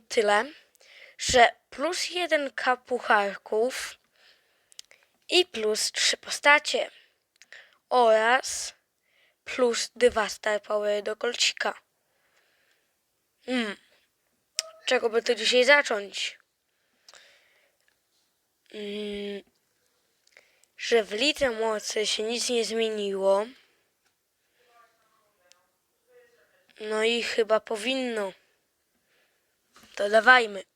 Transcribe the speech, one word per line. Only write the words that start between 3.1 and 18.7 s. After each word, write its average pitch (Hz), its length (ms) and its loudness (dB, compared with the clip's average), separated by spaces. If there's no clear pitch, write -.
i 349 180 2
plus 214 460 -4
trzy - 240 0
postacie - 760 0
oraz 233 840 2
plus - 520 -2
dwa 226 320 2
Star 208 340 -4
Power 208 400 -2
do 214 140 -6
Colcika. - 580 -2
Hmm. 233 300 -4
Czego 233 240 0
by 226 120 -2
tu 240 120 -2
dzisiaj 226 300 2
zacząć? 233 720 0